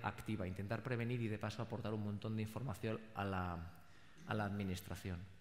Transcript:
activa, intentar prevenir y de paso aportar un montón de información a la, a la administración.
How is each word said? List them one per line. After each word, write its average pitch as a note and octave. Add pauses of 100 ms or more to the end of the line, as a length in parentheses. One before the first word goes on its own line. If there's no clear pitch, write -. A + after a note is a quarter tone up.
activa, G#2+
intentar G2+
prevenir A#2+
y A#2
de G#2
paso G#2+
aportar A2
un A2
montón G#2
de A2
información A2 (160)
a G2
la, F2+ (560)
a A2+
la G#2+
administración. F#2+ (220)